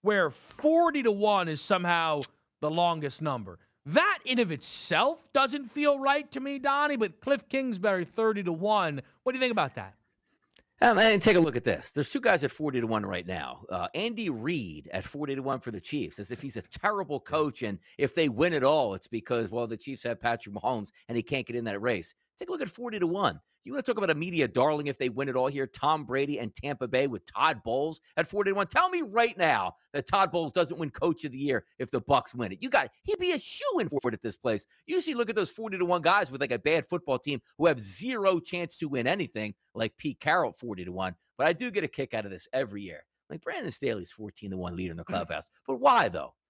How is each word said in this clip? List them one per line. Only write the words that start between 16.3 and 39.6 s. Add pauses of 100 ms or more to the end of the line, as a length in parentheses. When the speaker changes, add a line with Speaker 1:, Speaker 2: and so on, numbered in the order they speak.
Speaker 2:
if
he's
a
terrible
coach,
and (180)
if
they
win
it
all,
it's
because,
well,
the
Chiefs
have
Patrick
Mahomes, (180)
and
he
can't
get
in
that
race. (240)
Take
a
look
at
forty
to
one. (240)
You
wanna
talk
about
a
media
darling
if
they
win
it
all
here?
Tom
Brady
and
Tampa
Bay
with
Todd
Bowles (160)
at
forty
to
one.
Tell
me
right
now (180)
that
Todd
Bowles
doesn't
win
Coach
of
the
Year (160)
if
the
Bucs
win
it.
You
got, (120)
he'd
be
a
shoo-in
for
it
at
this
place. (180)
Usually
look
at
those
forty
to
one
guys
with,
like,
a
bad
football
team (180)
who
have
zero
chance
to
win
anything, (220)